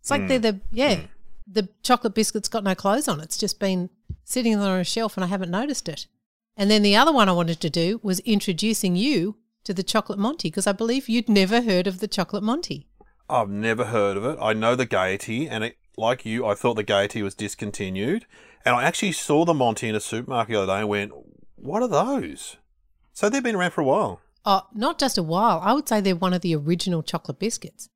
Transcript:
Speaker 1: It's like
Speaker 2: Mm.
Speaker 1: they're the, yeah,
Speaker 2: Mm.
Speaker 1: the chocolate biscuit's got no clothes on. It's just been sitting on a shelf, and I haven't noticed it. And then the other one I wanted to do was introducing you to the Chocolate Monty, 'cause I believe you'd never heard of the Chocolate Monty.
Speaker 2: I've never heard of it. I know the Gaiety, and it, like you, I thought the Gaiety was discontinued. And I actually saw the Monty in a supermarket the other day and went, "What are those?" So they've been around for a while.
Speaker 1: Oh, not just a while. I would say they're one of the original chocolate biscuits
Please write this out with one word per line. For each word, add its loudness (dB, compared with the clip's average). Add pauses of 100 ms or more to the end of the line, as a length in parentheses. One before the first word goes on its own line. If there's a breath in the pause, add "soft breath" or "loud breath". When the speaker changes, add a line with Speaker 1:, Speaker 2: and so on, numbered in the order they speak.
Speaker 1:
It's -8
like 0
Speaker 2:
Mm. -4
Speaker 1:
they're 2
the, 2 (120)
yeah, 2
Speaker 2:
Mm. -8 (380)
Speaker 1:
the -2 (140)
chocolate 0
biscuit's -2
got -4
no 2
clothes 0
on. -2
It's -10
just -4
been -2 (360)
sitting 0
on 2
a 0
shelf, -2
and -2
I -2
haven't -4
noticed -4
it. -10 (480)
And 2
then 6
the 6
other 6
one 6
I 4
wanted 0
to 0
do 0
was -2
introducing 0
you 0 (280)
to -6
the -2
Chocolate -2
Monty, -2
'cause -2
I 2
believe -2
you'd 0
never 4
heard 2
of -4
the -4
Chocolate -4
Monty. -4 (440)
Speaker 2:
I've 0
never 0
heard 2
of -4
it. -4
I 2
know 2
the 0
Gaiety, -2
and -4
it, -8 (220)
like 0
you, -2
I 2
thought 0
the -2
Gaiety 2
was -4
discontinued. -6 (400 soft breath)
And 4
I 0
actually 0
saw 2
the 2
Monty 0
in -2
a 0
supermarket -4
the 2
other 0
day 0
and -2
went, -2 (440)
"What -4
are 0
those?" -2 (560)
So 0
they've 0
been -2
around 0
for -2
a 0
while. 0 (260)
Speaker 1:
Oh, 4 (120)
not -2
just 0
a -2
while. 2
I 2
would -2
say 2
they're 2
one 0
of 0
the 0
original -2
chocolate -6
biscuits -8